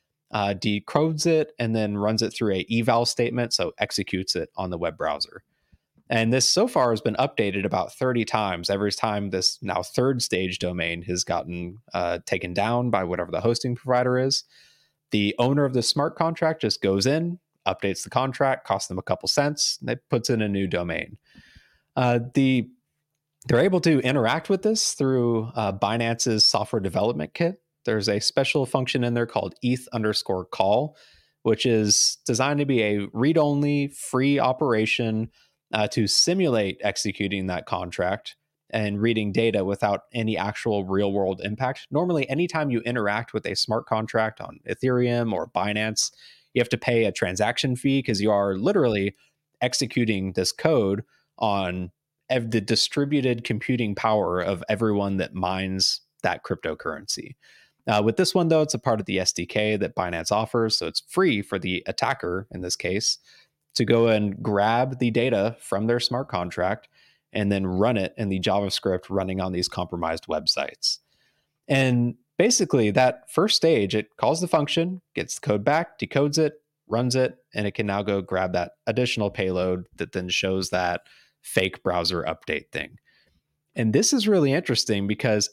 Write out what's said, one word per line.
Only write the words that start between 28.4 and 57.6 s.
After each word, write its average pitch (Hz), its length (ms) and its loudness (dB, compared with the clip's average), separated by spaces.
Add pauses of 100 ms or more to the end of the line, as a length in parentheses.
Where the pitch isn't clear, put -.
function 127 360 0
in 120 120 0
there 120 120 0
called 95 360 -2
eth 123 300 0
underscore 107 520 -2
call, 113 520 0 (440)
which - 240 2
is 110 600 4
designed 135 340 0
to 147 60 0
be 127 180 4
a 104 300 0
read-only, 147 760 2
free 139 520 0
operation, 113 920 0 (420)
uh, 107 140 2
to 107 200 0
simulate 131 760 2
executing 98 640 -2
that 87 180 -4
contract 90 680 -6 (340)
and 104 320 -2
reading 107 300 2
data 107 320 2
without 101 380 0 (120)
any 110 240 -2
actual 101 480 -2
real-world 98 580 0
impact. 123 480 -6
Normally, 156 380 0
anytime 156 400 -2
you 120 120 0
interact 117 520 -2
with 110 120 -4
a 90 100 -4
smart - 300 -2
contract 110 560 -2
on - 260 -14
Ethereum 120 680 0
or 82 140 -4
Binance, 107 640 -2 (420)
you 120 80 4
have 117 80 -2
to 120 80 0
pay 117 280 2
a 98 60 0
transaction 104 640 0
fee 135 260 0
'cause 107 200 -2
you 107 100 4
are 101 240 2
literally 113 600 2 (460)
executing 104 720 0
this 95 180 0
code 107 520 2 (340)
on 92 540 -2 (380)
ev-, 120 220 0
the 113 100 2
distributed 131 800 0
computing 113 500 -2
power 95 480 2
of 87 280 -2
everyone 101 480 2
that 87 180 -4
mines 95 640 -2 (220)
that 90 200 -2
cryptocurrency. - 920 -8 (520)